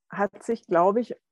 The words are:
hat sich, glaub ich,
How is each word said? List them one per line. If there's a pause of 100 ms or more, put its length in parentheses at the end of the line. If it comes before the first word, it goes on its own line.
hat
sich,
glaub
ich, (160)